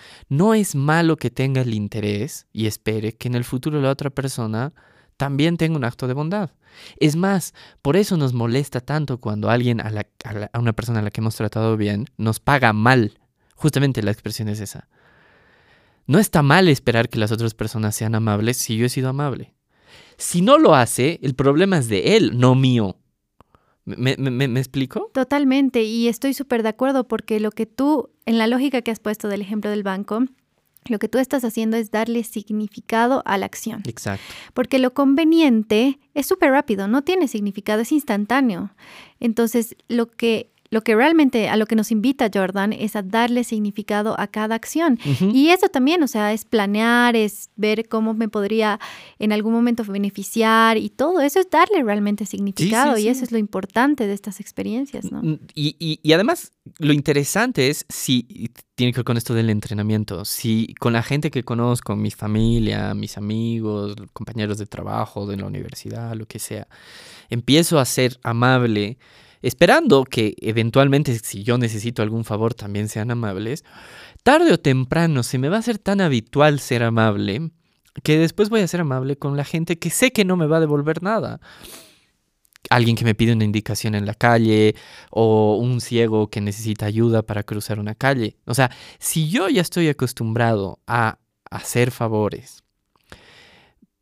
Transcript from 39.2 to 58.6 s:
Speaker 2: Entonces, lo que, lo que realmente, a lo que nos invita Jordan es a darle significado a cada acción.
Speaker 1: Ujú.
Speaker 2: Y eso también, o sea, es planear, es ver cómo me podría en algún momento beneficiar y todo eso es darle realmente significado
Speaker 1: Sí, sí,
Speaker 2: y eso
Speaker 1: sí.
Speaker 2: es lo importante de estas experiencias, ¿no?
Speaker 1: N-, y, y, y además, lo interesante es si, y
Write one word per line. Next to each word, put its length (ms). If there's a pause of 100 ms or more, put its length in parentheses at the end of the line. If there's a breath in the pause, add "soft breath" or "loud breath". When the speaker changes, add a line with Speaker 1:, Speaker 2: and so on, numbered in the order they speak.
Speaker 2:
Entonces, 540 (140)
lo 220
que, 400 (200)
lo 120
que 140
realmente, 520
a 80
lo 100
que 100
nos 160
invita 400
Jordan 400
es 240
a 60
darle 420
significado 760
a 100
cada 280
acción. 480
Speaker 1:
Ujú. 280
Speaker 2:
Y 180
eso 180
también, 340
o 60
sea, 240
es 120
planear, 680
es 400
ver 340
cómo 260
me 140
podría 520 (400 loud breath)
en 120
algún 200
momento 320
beneficiar 920
y 140
todo 300
eso 180
es 120
darle 340
realmente 420
significado 720
Speaker 1:
Sí, 60
sí, 40
Speaker 2:
y 40
eso 100
Speaker 1:
sí. 60
Speaker 2:
es 60
lo 60
importante 680
de 60
estas 260
experiencias, 720
¿no? 80
Speaker 1:
N-, 180 (160)
y, 240
y, 240
y 100
además, 380 (280)
lo 140
interesante 760
es 200
si, 400
y 200 (260)